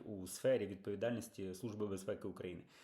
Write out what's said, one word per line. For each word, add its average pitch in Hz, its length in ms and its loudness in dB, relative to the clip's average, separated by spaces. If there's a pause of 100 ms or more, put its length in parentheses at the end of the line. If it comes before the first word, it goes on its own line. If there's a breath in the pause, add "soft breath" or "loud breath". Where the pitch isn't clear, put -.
у 98 220 -6
сфері 107 400 4
відповідальності 101 840 0
Служби 107 340 0
безпеки 98 400 -2
України. 90 360 -6 (200 loud breath)